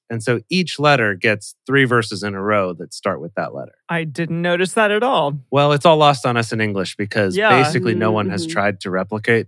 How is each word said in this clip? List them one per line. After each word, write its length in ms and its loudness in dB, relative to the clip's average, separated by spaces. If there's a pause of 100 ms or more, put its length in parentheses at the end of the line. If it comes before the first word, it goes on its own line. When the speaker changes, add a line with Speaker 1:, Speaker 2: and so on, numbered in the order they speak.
Speaker 1:
And 140 -6
so 260 -2
each 320 -2
letter 340 2
gets 400 -2 (120)
three 180 2
verses 400 0
in 100 -6
a 80 -6
row 320 0
that 180 -14
start 280 -4
with 140 -14
that 200 -6
letter. 200 -14 (140)
Speaker 2:
I 160 -2
didn't 380 -6
notice 300 0
that 180 2
at 140 0
all. 340 0 (140)
Speaker 1:
Well, 200 4
it's 140 2
all 100 8
lost 300 4
on 100 0
us 160 -2
in 80 -2
English 360 -2
because 400 -2
Speaker 2:
Yeah. 140 2 (120)
Speaker 1:
basically 320 0
no 160 2
one 200 0
has 160 -4
Speaker 3:
Mm-hmm. 60 -8
Speaker 1:
tried 280 -2
to 100 -8
replicate 560 0